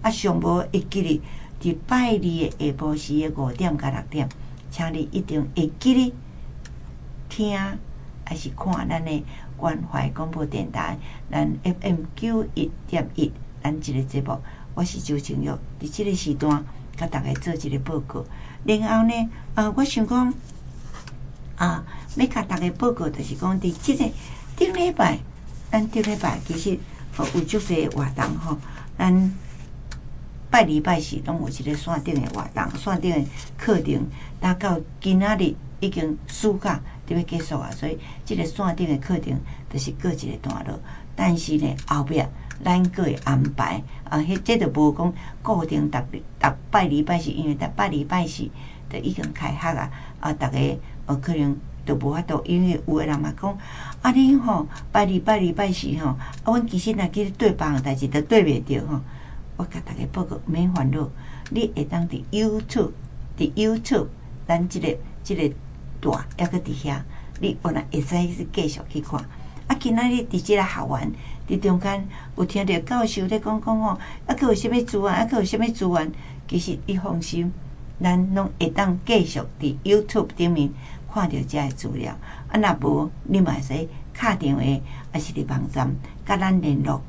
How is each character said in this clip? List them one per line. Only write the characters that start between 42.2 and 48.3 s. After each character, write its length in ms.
咱 260
阁 140
会 220
安 180
排， 300
啊， 100
迄， 240
这 140
就 120
无 240
讲 200
固 240
定 260
逐， 60
逐 500
拜 160
二 180
拜 140
四， 120
因 160
为 80
逐 100
拜 140
二 180
拜 180
四 240